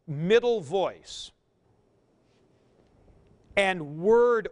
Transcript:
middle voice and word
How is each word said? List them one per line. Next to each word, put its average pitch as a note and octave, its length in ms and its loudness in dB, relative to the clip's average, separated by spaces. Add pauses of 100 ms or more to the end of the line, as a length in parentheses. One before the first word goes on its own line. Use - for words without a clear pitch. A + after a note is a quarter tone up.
middle G#3+ 540 0
voice C#3+ 720 -6 (2250)
and F3 420 -2
word A3+ 540 4